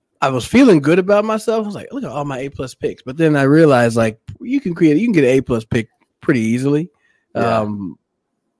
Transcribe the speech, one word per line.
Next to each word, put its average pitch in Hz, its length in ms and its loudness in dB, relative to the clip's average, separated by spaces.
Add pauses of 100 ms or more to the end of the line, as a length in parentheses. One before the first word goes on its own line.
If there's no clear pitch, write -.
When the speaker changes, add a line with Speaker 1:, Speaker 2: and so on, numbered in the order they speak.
(200)
Speaker 1:
I 139 80 0
was 127 180 -4
feeling 226 340 6
good 156 200 2
about 202 240 0
myself. 220 400 -4
I - 20 -10
was 208 80 -10
like, - 180 -16
"Look 262 120 -10
at 147 60 -10
all 143 140 -8
my 139 140 -8
A 139 100 -8
plus 135 280 -14
picks." 123 260 -8
But 131 140 -14
then 160 180 2
I 143 80 2
realized, 135 540 4
like, 113 240 -2 (200)
you 262 200 -4
can 180 120 -6
create, 165 240 2
you 214 100 -2
can 240 60 0
get 156 120 2
an 123 60 2
A 131 100 2
plus 117 240 -4
pick 113 240 -4 (320)
pretty 127 200 -2
easily. 135 500 -2 (440)
Speaker 2:
Yeah. 117 240 -2
Speaker 1:
Um, 104 400 -8 (600)